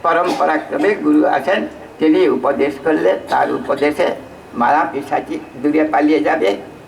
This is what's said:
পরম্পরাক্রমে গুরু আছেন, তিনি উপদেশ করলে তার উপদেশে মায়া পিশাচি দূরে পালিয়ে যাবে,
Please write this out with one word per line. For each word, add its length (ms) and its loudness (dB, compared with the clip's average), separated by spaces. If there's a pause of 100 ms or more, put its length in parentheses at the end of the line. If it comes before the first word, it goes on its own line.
পরম্পরাক্রমে 920 0
গুরু 300 2
আছেন, 420 0 (320)
তিনি 300 4
উপদেশ 440 0 (100)
করলে 360 2 (100)
তার 220 0
উপদেশে 560 -2 (460)
মায়া 380 2
পিশাচি 480 -6 (240)
দূরে 200 2
পালিয়ে 360 2
যাবে, 380 0 (300)